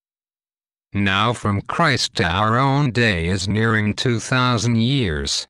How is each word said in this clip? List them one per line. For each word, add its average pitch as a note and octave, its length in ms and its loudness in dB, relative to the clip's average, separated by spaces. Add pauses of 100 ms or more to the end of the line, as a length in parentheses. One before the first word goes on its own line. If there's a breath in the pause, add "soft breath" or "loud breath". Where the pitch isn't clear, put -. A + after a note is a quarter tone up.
(920)
Now G2+ 400 2
from G#2 280 -2
Christ - 560 -2
to A2 80 0
our G#2+ 340 0
own C#3 320 2
day F#2+ 380 0
is F#2 180 -2
nearing G#2+ 480 0
two A#2+ 240 0
thousand A#2+ 580 0
years. A2+ 720 0